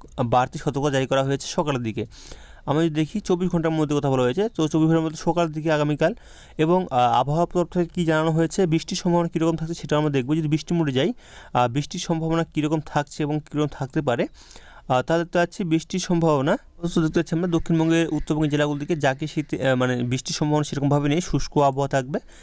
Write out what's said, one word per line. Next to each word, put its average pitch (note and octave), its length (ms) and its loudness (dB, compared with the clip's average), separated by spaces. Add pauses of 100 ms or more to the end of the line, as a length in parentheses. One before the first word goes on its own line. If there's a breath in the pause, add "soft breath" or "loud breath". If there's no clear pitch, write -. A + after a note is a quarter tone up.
(240)
বাড়তি B2+ 340 2
সতর্কতা C#3+ 320 -2
জারি C3 160 0
করা C3+ 160 2
হয়েছে C#3 260 -2
সকালের C#3 340 -2
দিকে। A2 240 -4 (600 loud breath)
আমরা D#3 180 2
যদি D#3 100 0
দেখি D#3 260 -2
চব্বিশ F3+ 300 -2
ঘন্টার E3 220 0
মধ্যে D3+ 240 0
কথা C#3 140 0
বলা B2+ 120 2
হয়েছে, F3 260 0
তো D#3 200 -2
চব্বিশ D#3+ 200 2
ঘন্টার E3 160 2
মধ্যে D#3+ 140 -6
সকাল E3+ 300 0
দিকে D#3 240 -2
আগামীকাল। D3+ 420 2 (440 loud breath)
এবং, F3 320 2
আহ, B2+ 80 2
আবহাওয়া B2+ 480 2
তরফ F3 220 -2
থেকে F3 260 -2
কী F3 100 0
জানানো D#3+ 260 2
হয়েছে, E3 360 2
বৃষ্টির E3 320 -2
সম্ভাবনা F3 300 0
কীরকম E3 280 0
থাকছে D#3+ 180 -6
সেটা - 240 -2
আমরা D3+ 120 2
দেখবো। C#3 240 0
যদি D#3+ 140 -2
বৃষ্টি D#3 260 -2
মোডে D#3 180 0
যাই, C#3+ 200 2 (400 loud breath)
আহ, B2 160 4
বৃষ্টির D3 320 -4
সম্ভাবনা D#3+ 440 0
কীরকম D3+ 420 -2
থাকছে - 360 -4
এবং D3+ 180 -2 (120)
কীরকম D3+ 140 0
থাকতে D3 360 -4
পারে, C#3 240 0 (640 loud breath)
আহ, B2+ 140 2
তাহলে E3+ 220 0
দেখতে F3 140 -4
পাচ্ছি F3 260 -2
বৃষ্টির E3 360 -2
সম্ভাবনা E3 560 2 (220)
অবশ্য E3+ 220 -2
দেখতে D#3+ 180 0
পাচ্ছি E3 160 -2
আমরা F3 140 -2
দক্ষিণবঙ্গের, E3 640 2
উত্তরবঙ্গের D3+ 400 0
জেলাগুলোর D3 300 0
দিকে D3+ 160 -4
জাকির C#3+ 320 0
শীত, - 260 -6
আহ, C3+ 220 2
মানে B2 260 0
বৃষ্টির B2 320 -4
সম্ভাবনা D3+ 300 0
সেরকমভাবে C#3+ 440 0
নেই, D3+ 120 2
শুষ্ক - 380 -2
আবহাওয়া C#3 300 2
থাকবে। C#3 300 -2 (240 loud breath)